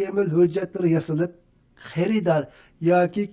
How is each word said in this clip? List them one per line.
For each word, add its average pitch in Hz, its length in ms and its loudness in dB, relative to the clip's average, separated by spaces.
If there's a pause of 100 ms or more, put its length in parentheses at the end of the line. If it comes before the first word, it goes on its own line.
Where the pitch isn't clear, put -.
(160)
M - 100 2
L - 100 -2
hujjatlari 180 600 0
yasalib, 165 340 -4 (600)
xaridor 175 500 0 (380)
yoki 180 420 2 (100)